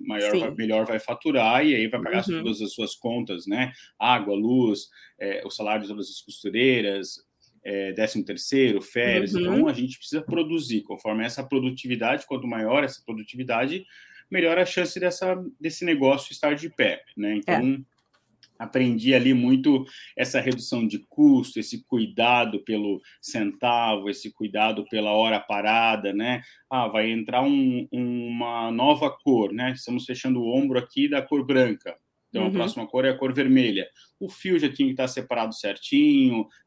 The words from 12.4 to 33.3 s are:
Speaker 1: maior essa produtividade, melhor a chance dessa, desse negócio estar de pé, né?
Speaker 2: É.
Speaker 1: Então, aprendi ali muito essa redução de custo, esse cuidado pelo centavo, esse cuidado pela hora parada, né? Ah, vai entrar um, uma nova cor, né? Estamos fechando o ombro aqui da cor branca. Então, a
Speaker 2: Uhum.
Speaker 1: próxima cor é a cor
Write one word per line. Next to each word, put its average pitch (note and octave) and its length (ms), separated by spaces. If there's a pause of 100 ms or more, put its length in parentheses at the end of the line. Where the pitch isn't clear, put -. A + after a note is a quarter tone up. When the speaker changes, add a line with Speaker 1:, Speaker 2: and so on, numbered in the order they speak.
Speaker 1:
maior A#2 380
essa - 200
produtividade, B2 800 (460)
melhor E3+ 280
a F3+ 60
chance F3+ 360
dessa, F3+ 340 (260)
desse D#3+ 240
negócio C3+ 480
estar D3+ 220
de D#3 140
pé, - 340 (140)
né? - 180
Speaker 2:
É. G#2 40
Speaker 1:
Então, C3+ 460 (720)
aprendi A#2+ 560
ali C3 200
muito C3 500 (320)
essa B2+ 240
redução A#2+ 460
de G2+ 120 (100)
custo, C3+ 520
esse A2+ 240
cuidado A#2 800
pelo G#2 380 (180)
centavo, A2 880
esse G2+ 240
cuidado G#2+ 560
pela G#2+ 240
hora G#2+ 260
parada, G#2 760
né? A#2+ 300 (280)
Ah, B2 180
vai A2 220
entrar A#2 320
um, C3+ 500
uma A#2+ 800
nova C3+ 400
cor, A2+ 420
né? B2+ 200
Estamos B2 320
fechando B2+ 360
o A#2 160
ombro C3+ 220
aqui C3+ 300
da C#3+ 120
cor C#3 240
branca. C3 520 (320)
Então, - 160
a - 20
Speaker 2:
Uhum. F#3+ 60
Speaker 1:
próxima F3 340
cor C3 180
é C3+ 60
a C3 60
cor C3 160